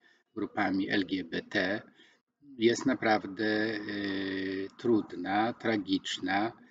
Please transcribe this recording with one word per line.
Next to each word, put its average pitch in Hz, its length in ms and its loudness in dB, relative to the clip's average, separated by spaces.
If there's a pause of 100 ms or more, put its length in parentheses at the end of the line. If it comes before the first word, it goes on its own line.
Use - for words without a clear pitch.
(340)
grupami 98 560 -2
L 101 160 2
G 92 180 -2
B 90 180 -4
T, 101 400 0 (760)
jest 113 280 4
naprawdę, 107 600 2
e, 107 320 0 (1000)
trudna, 104 760 0
tragiczna, 95 1000 0 (180)